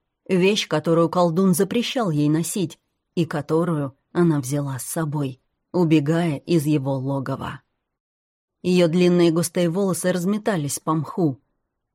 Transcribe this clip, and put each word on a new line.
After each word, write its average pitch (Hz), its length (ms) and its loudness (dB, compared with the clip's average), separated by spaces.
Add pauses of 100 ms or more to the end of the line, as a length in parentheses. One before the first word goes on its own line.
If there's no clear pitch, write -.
(300)
Вещь, 190 400 2
которую 165 400 2
колдун 175 440 2
запрещал 202 560 -2
ей 147 200 0
носить, 165 500 -2 (360)
и 170 100 0
которую 160 720 -2 (160)
она 170 260 4
взяла 139 400 -4
с - 60 -12
собой — 147 560 -6 (320)
убегая 160 640 2
из 160 280 0
его 139 300 0
логова. 135 680 -6 (1000)
Ее 180 240 4
длинные 175 440 4
густые 170 380 0
волосы 180 440 -2
разметались 185 680 -4
по 160 140 -4
мху. 156 480 -2 (540)